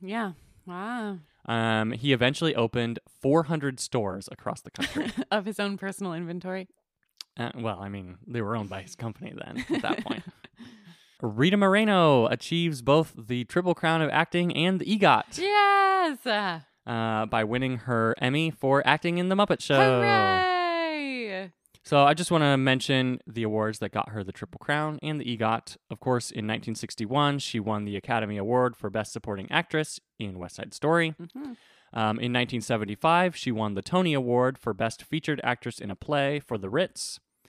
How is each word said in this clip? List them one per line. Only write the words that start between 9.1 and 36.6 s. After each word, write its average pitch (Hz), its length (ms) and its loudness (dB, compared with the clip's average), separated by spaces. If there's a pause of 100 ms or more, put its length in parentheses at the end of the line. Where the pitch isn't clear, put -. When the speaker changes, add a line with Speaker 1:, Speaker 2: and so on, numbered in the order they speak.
Speaker 2:
then, - 300 -10 (100)
at - 60 -2
that 214 240 -4
point. - 180 -6 (500)
Speaker 1:
<laughs> - 480 -20
Speaker 2:
Rita 127 360 2
Moreno 190 720 6
achieves 165 540 0
both 147 360 4
the 120 280 -4
Triple 180 300 0
Crown 160 260 2
of 151 80 2
Acting 175 460 0
and 180 240 2
the - 140 -4
egot. 165 440 4
Speaker 1:
Yes! 392 880 4 (600)
Speaker 2:
Uh, 113 400 0
by 113 180 0
winning 127 360 -2
her 113 400 2
Emmy 147 320 0
for 139 360 2
acting 170 300 2
in 180 120 0
The 190 60 2
Muppet 196 260 2
Show. - 160 2
Speaker 1:
Hooray! 269 1700 2 (320)
Speaker 2:
So 143 200 4
I 143 100 8
just 165 160 -2
wanna 151 280 4
mention 131 680 2
the 113 180 -6
awards 107 360 -2
that 101 120 -6
got - 180 -2
her 107 140 -6
the 95 80 -8
Triple - 280 -14
Crown 151 420 -4
and 151 180 -4
the 131 120 -6
egot. 113 440 -2 (140)
Of 110 100 -12
course, 123 300 -2
in 110 160 -6
nineteen 110 300 -4
sixty-one, 139 640 -2
she 120 200 -4
won 104 260 -2
the 104 100 -6
Academy 104 420 -2
Award 120 380 0
for - 140 -8
Best 104 220 -4
Supporting 98 400 -8
Actress 156 480 -2 (200)
in 98 200 -8
West 87 160 -12
Side - 180 -12
Story. 160 480 2
Speaker 1:
Mm-hmm. 254 320 -14 (440)
Speaker 2:
Um, 110 220 2
in 120 120 -2
nineteen 123 300 0
seventy-five, 160 760 2
she - 160 -4
won 107 220 -2
the 98 80 -4
Tony 180 320 2
Award 127 460 2
for 113 140 -4
Best 110 300 -4
Featured 156 400 -4
Actress 120 360 -4
in 101 100 -10
a 98 60 -8
Play 143 440 -2
for 123 180 -6
The 95 120 -8